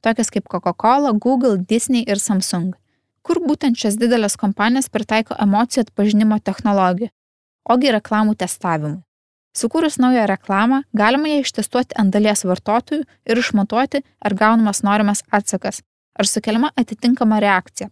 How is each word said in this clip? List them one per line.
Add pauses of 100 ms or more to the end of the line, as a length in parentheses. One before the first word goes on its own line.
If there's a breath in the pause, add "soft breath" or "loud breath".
tokios
kaip
Coca-Cola,
Google,
Disney
ir
Samsung. (500)
Kur
būtent
šias
didelės
kompanijos
pritaiko
emocijų
atpažinimo
technologiją? (640)
Ogi
reklamų
testavimui. (540)
Sukūrus
naują
reklamą, (100)
galima
ją
ištestuoti
ant
dalies
vartotojų
ir
išmatuoti, (180)
ar
gaunamas
norimas
atsakas, (400)
ar
sukeliama
atitinkama
reakcija.